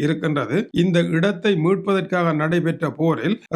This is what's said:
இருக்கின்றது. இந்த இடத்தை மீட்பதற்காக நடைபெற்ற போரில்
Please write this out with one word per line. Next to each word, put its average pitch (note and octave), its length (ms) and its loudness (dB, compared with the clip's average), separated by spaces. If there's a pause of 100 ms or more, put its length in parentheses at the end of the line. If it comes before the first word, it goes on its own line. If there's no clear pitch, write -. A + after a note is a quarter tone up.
இருக்கின்றது. C#3+ 540 -2 (260)
இந்த F3 140 2 (200)
இடத்தை G3+ 340 0 (120)
மீட்பதற்காக F#3 800 0
நடைபெற்ற D#3+ 500 0
போரில் D#3 440 0 (200)